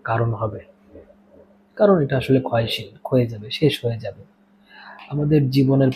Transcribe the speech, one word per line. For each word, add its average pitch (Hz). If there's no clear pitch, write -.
কারণ 113
হবে, 104
কারণ 196
এটা 139
আসলে 131
ক্ষয়শীল, 117
ক্ষয়ে 127
যাবে, 110
শেষ -
হয়ে 117
যাবে। 107
আমাদের 147
জীবনের 135